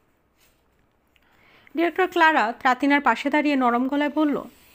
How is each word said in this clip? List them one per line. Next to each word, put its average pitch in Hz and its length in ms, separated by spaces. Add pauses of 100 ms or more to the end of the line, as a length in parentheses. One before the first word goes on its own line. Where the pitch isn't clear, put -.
(1800)
ডিরেক্টর 339 300
ক্লারা 311 480 (100)
রাতিনার 277 360
পাশে 262 300
দাঁড়িয়ে 294 260
নরম 247 320
গলায় 285 260
বলল, 294 280 (320)